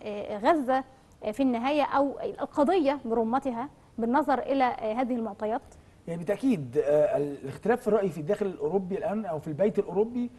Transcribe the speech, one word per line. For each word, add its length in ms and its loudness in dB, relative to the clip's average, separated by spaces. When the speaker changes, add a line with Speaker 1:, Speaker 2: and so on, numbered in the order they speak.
Speaker 1:
آه، 360 -8
غزة، 460 2
آه، 60 -2
في 120 -2
النهاية 400 2
أو 360 0
القضية 640 2
برمتها 640 -2
بالنظر 400 2
إلى، 260 0
آه، 280 -2
هذه 220 0
المعطيات؟ 480 -4
Speaker 2:
يعني 120 -6
بالتأكيد، 680 0
آه، 320 4
الاختلاف 640 -2
في 80 -4
الرأي 220 2
في 100 -8
الداخل 260 -2
الأوروبي 520 -2
الآن 280 -2
أو 120 -4
في 100 -8
البيت 300 2
الأوروبي 600 0